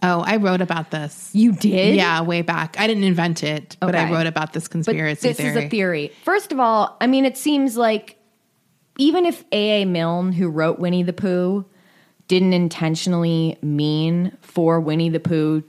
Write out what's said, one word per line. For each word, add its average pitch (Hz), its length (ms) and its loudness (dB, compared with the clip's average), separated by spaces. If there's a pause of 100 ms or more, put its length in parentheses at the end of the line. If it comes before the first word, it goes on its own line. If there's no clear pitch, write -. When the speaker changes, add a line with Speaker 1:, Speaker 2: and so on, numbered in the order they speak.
Speaker 1:
Oh, 180 220 2
I 214 120 0
wrote 185 260 0
about 165 280 -4
this. 151 440 -10
Speaker 2:
You 220 180 6
did? 196 440 2
Speaker 1:
Yeah, 170 260 2
way 170 180 0
back. 165 380 -4
I 208 80 0
didn't 208 180 0
invent 170 400 0
it, 151 340 -6
but 180 160 -2
I 165 100 2
Speaker 2:
Okay. 165 100 -2
Speaker 1:
wrote 165 120 0
about 156 280 -4
this 165 140 -6
Speaker 2:
But - 20 -20
Speaker 1:
conspiracy 156 580 -2
Speaker 2:
this 240 80 -2
Speaker 1:
theory. - 140 -2
Speaker 2:
is - 140 -2
a - 40 -8
theory. 180 440 -2 (120)
First 392 260 0
of 285 100 -4
all, 220 380 2
I 233 100 0
mean, 269 180 4
it 254 100 -2
seems 277 400 0
like 220 400 -2 (800)
even 330 300 2
if - 240 -4
A 208 320 0
A - 40 -2
Milne, 175 460 0
who 175 160 0
wrote 156 300 0
Winnie 180 240 0
the 180 100 -2
Pooh, 185 520 -2 (640)
didn't 185 240 4
intentionally 165 1080 0
mean 156 720 0 (100)
for 165 380 0
Winnie 160 300 0
the 165 100 0
Pooh 156 500 0